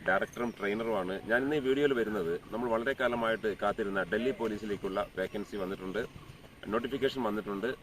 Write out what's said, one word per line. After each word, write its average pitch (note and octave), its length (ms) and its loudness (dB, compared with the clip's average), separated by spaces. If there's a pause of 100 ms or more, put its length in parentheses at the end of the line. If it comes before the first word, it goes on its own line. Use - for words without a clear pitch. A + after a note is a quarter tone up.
ഡയറക്ടറും G#2+ 500 2
ട്രെയിനറുമാണ്. G2+ 580 0 (140)
ഞാൻ A#2 160 6
ഇന്ന് D3 140 2
ഈ - 80 -4
വീഡിയോയിൽ C#3 320 6
വരുന്നത് G2+ 340 2 (180)
നമ്മൾ A#2 220 -2
വളരെ A#2 260 2
കാലമായിട്ട് A#2 500 2 (120)
കാത്തിരുന്ന G2+ 400 0 (100)
ഡൽഹി A2+ 300 2
പോലീസിലേക്കുള്ള G2+ 580 -2 (200)
വേക്കൻസി G2 440 -4
വന്നിട്ടുണ്ട്, F#2 380 -4 (720)
നോട്ടിഫിക്കേഷൻ B2+ 560 0
വന്നിട്ടുണ്ട്. G2+ 400 -2 (140)